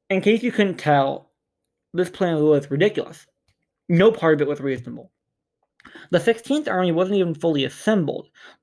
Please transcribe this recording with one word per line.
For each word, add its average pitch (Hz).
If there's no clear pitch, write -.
In 190
case 220
you 240
couldn't 196
tell, 139
this 175
plan 170
was 147
ridiculous. -
No 185
part 160
of 147
it 139
was 143
reasonable. 127
The 175
sixteenth 269
Army 185
wasn't 185
even 175
fully 151
assembled. 175